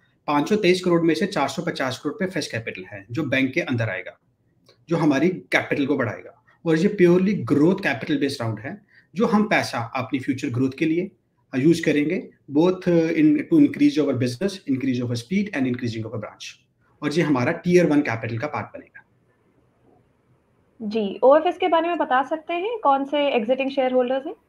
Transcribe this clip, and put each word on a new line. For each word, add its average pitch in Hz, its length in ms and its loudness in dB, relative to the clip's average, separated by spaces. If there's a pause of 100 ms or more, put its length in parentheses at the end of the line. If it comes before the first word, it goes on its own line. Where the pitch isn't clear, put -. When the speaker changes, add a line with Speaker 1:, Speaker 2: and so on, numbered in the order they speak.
(280)
Speaker 1:
पाँच 147 220 0
सौ 214 60 2
तेईस 180 280 2
करोड़ 170 180 2
में 165 140 2
से - 120 0
चार 139 220 -2
सौ - 120 -6
पचास 139 420 -4
करोड़ 147 120 -6
पे 190 100 -4
fresh 165 220 -6
capital 110 440 -8
है, 98 200 -16
जो 147 120 -4
bank 131 300 0
के 170 80 0
अंदर 120 280 -2
आएगा, 92 300 -10 (680)
जो 160 80 0
हमारी 147 320 2
capital 147 560 -2
को 139 120 0
बढ़ाएगा। 107 460 -6 (220)
और 160 120 2
ये 190 240 0
purely 185 380 6
growth 143 360 2
capital 147 420 -2
based 135 240 -4
round 110 180 -4
है, 151 220 -12 (340)
जो 214 100 2
हम 208 180 2
पैसा 135 520 -2
अपनी 127 240 -4
future 131 300 -4
growth 127 200 0 (100)
के 170 60 0
लिए, 170 260 -2 (440)
uh, 131 80 0
यूज़ 165 220 4
करेंगे, 151 440 0 (220)
both, 180 280 2
uh, 165 320 2
in, 151 260 4
to - 160 -2
increase 143 460 4
our 139 140 2
business, 123 400 -2 (180)
increase 127 280 -2
our 123 160 -4
speed 190 340 -2
and 139 140 -4
increasing 120 400 -4
our 110 120 -10
branch। 98 300 -12 (580)
और 147 100 -4
ये 165 80 2
हमारा 147 400 0
tier 175 280 4
one 147 120 4
capital 117 360 -4
का 139 100 -6
part 110 200 -8
बनेगा। - 380 -20 (1800)
Speaker 2:
जी, 208 420 -4
ओएफ़एस 311 340 6
के 370 100 0
बारे 330 200 2
में 339 100 -2
बता 277 260 0
सकते 320 300 -6
हैं, 427 260 -4
कौन 277 260 2
से 285 220 0
existing 262 440 0
shareholders 254 540 0
हैं? 392 100 -10 (140)